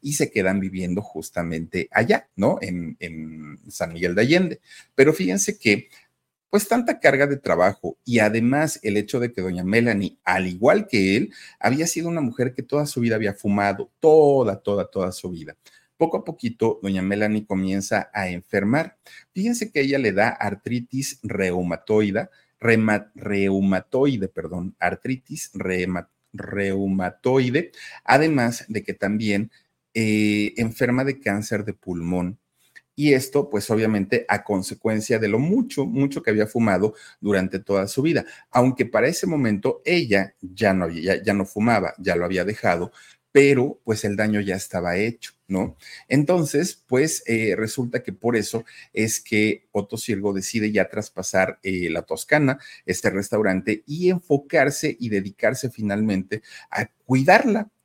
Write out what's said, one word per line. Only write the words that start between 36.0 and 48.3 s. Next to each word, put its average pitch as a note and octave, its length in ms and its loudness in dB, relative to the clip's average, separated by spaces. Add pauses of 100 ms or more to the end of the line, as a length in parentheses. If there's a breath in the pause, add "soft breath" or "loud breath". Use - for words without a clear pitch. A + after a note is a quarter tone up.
que - 80 -2
había G#2+ 160 2
fumado G#2+ 480 0 (260 loud breath)
durante F#2+ 400 0
toda G2 280 0
su C3 140 -4
vida. D3+ 240 0 (240 loud breath)
Aunque B2+ 360 2
para A2+ 220 2
ese F3 180 -2
momento B2+ 600 0
ella A#2+ 560 0
ya F#2+ 320 0
no F#2 120 0
había, E2+ 300 -2
ya, - 80 -6
ya G#2 100 2
no G2 120 -2
fumaba, G#2+ 520 0
ya F#2 180 -2
lo F2 100 -2
había F2+ 180 -2
dejado, F2+ 480 -2 (400 loud breath)
pero, C#3 520 6
pues, A2 200 -2
el G2+ 120 -2
daño G#2+ 240 2
ya G2 160 -2
estaba F2+ 420 -4
hecho. A2+ 420 -6 (100)
¿no? F#2+ 260 -2 (320 loud breath)
Entonces, D3+ 800 0
pues, D3 400 0
eh, A2 300 0
resulta A#2 460 -4
que G2+ 100 -10
por A#2 240 -2